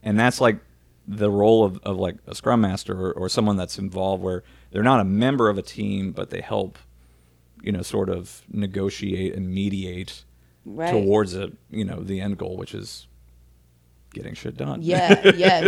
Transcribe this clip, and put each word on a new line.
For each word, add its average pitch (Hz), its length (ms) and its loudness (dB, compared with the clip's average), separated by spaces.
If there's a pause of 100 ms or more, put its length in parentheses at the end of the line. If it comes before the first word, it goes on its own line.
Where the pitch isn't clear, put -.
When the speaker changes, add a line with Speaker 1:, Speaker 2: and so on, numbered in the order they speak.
Speaker 1:
And 107 180 0
that's, 123 220 2
like, 117 180 4 (500)
the 104 220 0
role 107 340 6
of, 95 140 0
of, 98 180 -6
like, 92 200 -4 (120)
a - 80 -12
Scrum 120 240 2
Master 92 480 -2
or, - 40 -2
or 92 160 -6
someone 104 280 2
that's 90 240 -6
involved 95 420 -4
where 92 220 -4 (260)
they're 104 140 -2
not 127 160 4
a 98 40 2
member 117 440 2
of 101 100 0
a 92 40 -6
team, 98 500 -6
but 95 180 -10
they 87 100 -8
help, 101 380 -6 (840)
you 104 80 -2
know, 92 100 -4
sort 98 280 -2
of 90 380 -10
negotiate 98 880 -4
and 92 180 -6
mediate 95 720 -6 (420)
Speaker 2:
Right. 160 280 -6
Speaker 1:
towards 101 420 2
it, 95 180 -8 (160)
you 107 160 -6
know, 98 160 -8
the 95 200 -6
end 98 180 -6
goal, 92 180 -8
which 92 180 -12
is - 340 -16 (1080)
getting - 200 -14
shit - 220 -12
done. 143 260 -8
Speaker 2:
Yeah, 185 500 6
Speaker 1:
<laughs> 175 40 -2
Speaker 2:
yeah, 180 320 6